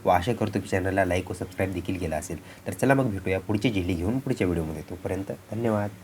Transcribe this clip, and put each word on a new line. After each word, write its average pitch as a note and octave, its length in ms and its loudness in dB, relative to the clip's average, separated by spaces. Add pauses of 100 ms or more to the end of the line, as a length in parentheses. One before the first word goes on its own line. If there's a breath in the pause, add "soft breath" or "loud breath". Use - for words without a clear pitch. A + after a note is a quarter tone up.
व F#2+ 40 4
आशा F2+ 240 4
करतो G2+ 280 0
की - 80 -10
चॅनलला F#2+ 360 2
लाईक F2+ 260 0
व G2 40 -4
सबस्क्राईब - 380 -4
देखील F2+ 240 -2
केला E2 200 -2
असेल. - 500 -8
तर - 60 -4
चला C3+ 220 4
मग, C3 160 2
भेटूया F#2+ 300 0
पुढचे G#2+ 300 0
जिल्हे F#2 240 0
घेऊन F#2+ 240 0
पुढच्या B2 280 0
व्हिडिओमध्ये. D#2+ 440 -2
तोपर्यंत F#2+ 420 -6 (180)
धन्यवाद. G#2+ 400 0 (140)